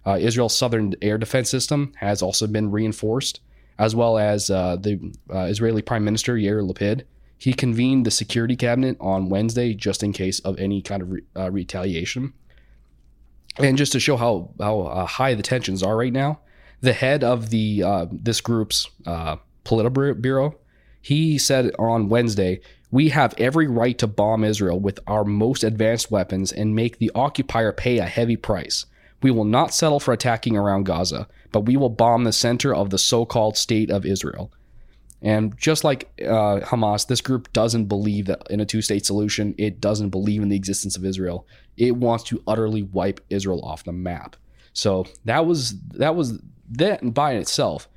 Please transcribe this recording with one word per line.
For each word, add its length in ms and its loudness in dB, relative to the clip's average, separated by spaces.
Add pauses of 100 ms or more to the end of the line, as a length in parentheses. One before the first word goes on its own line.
Uh, 120 2
Israel's 380 2
southern 460 0
air 160 2
defense 320 -2
system 460 -2
has 260 -2
also 240 0
been 240 0
reinforced, 720 -2 (380)
as 160 2
well 240 4
as, 320 0
uh, 260 0
the, 220 -2 (340)
uh, 120 -2
Israeli 380 0
Prime 220 -2
Minister 320 0
Yair 300 0
Lapid. 380 -2 (320)
He 160 0
convened 520 2
the 60 0
security 460 0
cabinet 440 0
on 300 0
Wednesday 440 0
just 280 -2
in 100 0
case 280 -4
of 180 -4
any 220 -2
kind 220 -6
of 80 -8
re-, 120 -6 (140)
uh, 140 -4
retaliation. 800 -4 (1300)
And 180 4
just 160 2
to 80 0
show 160 2
how, 440 -2
how, 200 0
uh, 260 -4
high 280 0
the 80 -2
tensions 400 -2
are 140 0
right 160 0
now, 280 -2 (400)
the 120 4
head 320 2
of 260 0
the, 320 2
uh, 280 0
this 300 -2
group's, 480 -2 (180)
uh, 300 -4 (280)
Politburo, 880 0 (480)
he 340 2
said 420 2
on 300 2
Wednesday, 520 2 (300)
"We 200 4
have 260 2
every 320 2
right 300 2
to 80 2
bomb 380 2
Israel 360 0
with 260 -2
our 180 0
most 380 0
advanced 480 0
weapons 420 0
and 220 0
make 240 0
the 160 0
occupier 580 0
pay 260 0
a 80 0
heavy 300 0
price. 500 -4 (360)
We 80 4
will 140 2
not 300 2
settle 260 2
for 120 2
attacking 440 0
around 280 2
Gaza, 440 -2 (240)
but 140 2
we 100 4
will 140 2
bomb 340 4
the 80 2
center 420 2
of 160 0
the 80 0
so-called 580 2
state 340 0
of 160 -2
Israel." 440 -4 (720)
And 360 0
just 260 0
like, 240 0 (140)
uh, 380 2
Hamas, 460 0
this 140 0
group 320 -4
doesn't 320 2
believe 400 0
that 240 -4
in 120 -2
a 40 0
two-state 400 -2
solution. 540 -2
It 200 -2
doesn't 300 0
believe 320 0
in 80 0
the 80 2
existence 400 -4
of 80 -8
Israel. 420 -4 (300)
It 200 2
wants 280 0
to 220 -6
utterly 360 0
wipe 460 -2
Israel 340 -2
off 220 -12
the 80 -8
map. 440 -8 (360)
So 320 0 (220)
that 180 2
was, 340 0 (100)
that 280 0
was, 240 -2 (300)
that 420 0
by 220 0
itself 520 -2 (100)